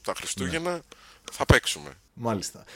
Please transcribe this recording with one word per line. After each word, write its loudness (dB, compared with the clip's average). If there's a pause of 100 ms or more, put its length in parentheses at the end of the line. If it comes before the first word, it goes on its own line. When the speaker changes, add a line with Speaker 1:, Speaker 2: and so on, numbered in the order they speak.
Speaker 1:
τα -2
Χριστούγεννα, -2
Speaker 2:
Ναι. -4 (520)
Speaker 1:
θα -2
παίξουμε. 4 (320)
Speaker 2:
Μάλιστα. -2 (120)